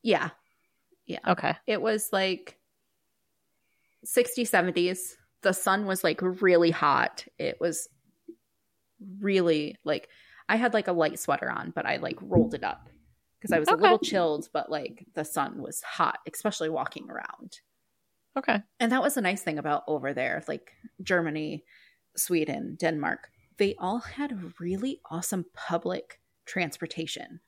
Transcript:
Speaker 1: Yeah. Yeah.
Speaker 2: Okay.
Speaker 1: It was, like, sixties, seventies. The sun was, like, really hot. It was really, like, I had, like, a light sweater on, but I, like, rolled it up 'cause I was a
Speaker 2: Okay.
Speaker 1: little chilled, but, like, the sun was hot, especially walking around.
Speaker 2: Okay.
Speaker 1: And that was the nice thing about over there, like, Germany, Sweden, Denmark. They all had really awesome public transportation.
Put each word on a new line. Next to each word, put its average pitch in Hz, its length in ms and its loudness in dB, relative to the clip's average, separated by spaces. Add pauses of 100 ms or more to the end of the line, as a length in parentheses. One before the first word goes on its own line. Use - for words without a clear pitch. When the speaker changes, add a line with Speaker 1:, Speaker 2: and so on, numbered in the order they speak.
Speaker 1:
Yeah. 190 260 2 (760)
Yeah. - 200 -8
Speaker 2:
Okay. 165 280 0 (100)
Speaker 1:
It 208 160 0
was, 214 320 -2
like, 190 460 -2 (1400)
sixties, 240 460 2
seventies. 180 680 0 (240)
The 190 120 4
sun 196 340 2
was, 190 160 0
like, 160 180 2
really 180 500 6
hot. 147 540 2 (120)
It - 220 -4
was - 300 -2 (1300)
really, 170 640 2
like, - 260 -2 (380)
I 208 80 4
had, 226 180 2
like, 214 140 2
a 185 60 0
light 160 260 2
sweater - 300 -2
on, - 220 -4
but - 140 -4
I, - 120 0
like, - 240 -4
rolled - 320 4
it - 100 -6
up - 260 -6 (520)
'cause 214 100 -4
I - 80 4
was - 80 2
a 381 60 6
Speaker 2:
Okay. 403 80 2
Speaker 1:
little 415 180 8
chilled, 170 540 0
but, - 180 -4
like, - 340 -8 (100)
the 156 100 -4
sun - 360 -4
was - 200 -8
hot, - 380 0 (120)
especially - 380 -2
walking 147 400 -4
around. - 500 -14 (800)
Speaker 2:
Okay. 226 260 0 (160)
Speaker 1:
And 233 140 2
that 262 80 4
was 277 140 2
the 254 60 0
nice 196 220 0
thing 156 160 -2
about 147 280 0
over 139 260 -2
there, 127 340 -2
like, 160 260 -8 (280)
Germany, 160 640 -2 (500)
Sweden, - 600 0
Denmark. 160 540 -2 (280)
They 202 180 2
all 190 240 -2
had 233 640 -8
really 196 400 -4 (100)
awesome 175 320 -4 (100)
public - 680 -6 (240)
transportation. 165 1040 -6